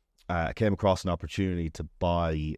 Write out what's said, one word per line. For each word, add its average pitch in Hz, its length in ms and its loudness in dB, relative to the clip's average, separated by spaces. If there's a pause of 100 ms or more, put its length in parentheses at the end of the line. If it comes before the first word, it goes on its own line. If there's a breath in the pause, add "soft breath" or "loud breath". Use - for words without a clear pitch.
(280)
uh, 82 260 0
came 107 200 2
across 95 300 2
an 92 80 0
opportunity 87 580 -2
to - 140 -10 (160)
buy, 87 580 0